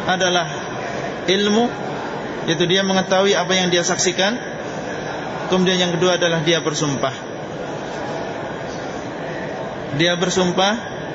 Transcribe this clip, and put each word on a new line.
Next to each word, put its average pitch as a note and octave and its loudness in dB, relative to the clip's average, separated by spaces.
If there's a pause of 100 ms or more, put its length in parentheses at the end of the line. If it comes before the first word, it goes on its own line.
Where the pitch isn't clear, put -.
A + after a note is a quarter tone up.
adalah F3+ 2 (800)
ilmu, G#3 4 (800)
yaitu E3 2
dia F#3+ 4
mengetahui F#3+ 4
apa F3 2
yang F#3 4
dia F3 4
saksikan. F#3 2 (1120)
Kemudian F#3 4
yang F3+ 2
kedua F3 4
adalah E3+ 2
dia D#3+ 4
bersumpah. D3 0 (3000)
Dia F3 4
bersumpah F3+ 2 (420)